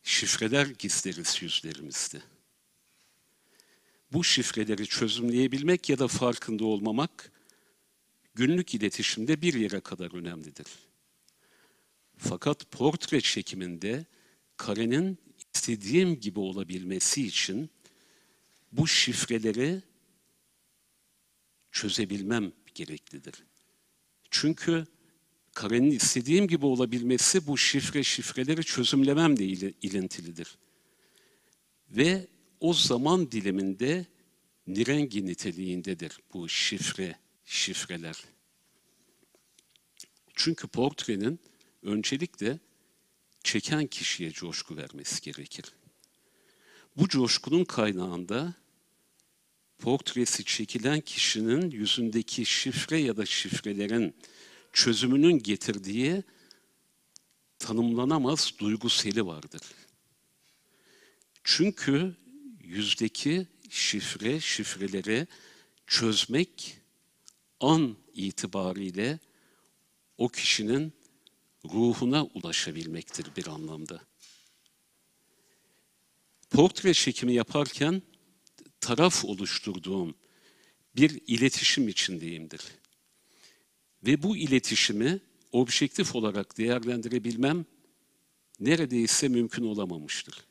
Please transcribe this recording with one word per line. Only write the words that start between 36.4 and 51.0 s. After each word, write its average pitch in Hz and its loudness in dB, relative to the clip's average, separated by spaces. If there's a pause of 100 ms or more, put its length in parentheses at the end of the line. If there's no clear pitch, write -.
şifre, - -4 (260)
şifreler. 85 -6 (2000)
Çünkü - -2
portrenin 123 -2 (420)
öncelikle 123 -4 (840)
çeken 151 -2
kişiye 90 -6
coşku 80 -10
vermesi 71 -8
gerekir. 71 -14 (1300)
Bu 175 4
coşkunun 139 2
kaynağında 98 -2 (1200)
portresi 120 -2
çekilen 123 -2